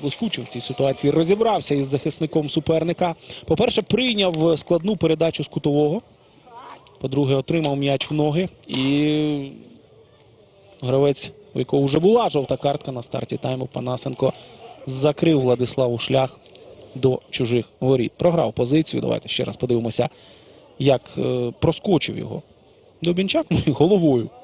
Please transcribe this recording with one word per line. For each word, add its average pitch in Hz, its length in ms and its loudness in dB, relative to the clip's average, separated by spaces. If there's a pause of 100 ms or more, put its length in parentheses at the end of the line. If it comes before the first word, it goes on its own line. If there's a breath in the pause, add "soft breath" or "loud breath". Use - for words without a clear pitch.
блискуче 143 400 -4
в 117 60 -12
цій - 120 -10
ситуації 135 520 0
розібрався 175 640 2
із 139 100 0
захисником 147 640 -2
суперника. 165 680 0 (300 loud breath)
По-перше, 214 360 2
прийняв 185 800 2
складну 175 360 0
передачу 160 480 0
з - 40 -6
кутового. 151 540 0 (1000)
По-друге, 135 360 0
отримав 143 420 0
м'яч 139 340 0
в - 20 -2
ноги. 151 360 0 (180)
І... 147 840 0 (1300)
Гравець, 135 500 2 (220)
у 131 60 -4
якого 139 240 0
вже 139 160 2
була 208 300 4
жовта 135 280 -2
картка 143 340 -2
на 123 120 -8
старті - 340 -6
тайму, 127 280 -6
Панасенко, 127 680 -4 (520 loud breath)
закрив 143 560 2
Владиславу 123 560 0
шлях 131 420 -2 (560)
до 127 240 2 (100)
чужих 120 360 -2 (140)
воріт. 127 380 2
Програв 165 360 2
позицію. 135 480 0
Давайте 117 280 -4
ще - 140 -4
раз - 140 -6
подивимося, 120 520 -2 (720 loud breath)
як, 135 220 2 (160)
е, 127 420 -2
проскочив - 580 0
його 104 240 -10 (600)
Дубінчак. 185 480 0
Ну - 80 2 (100)
і 156 40 4
головою 151 580 4 (140)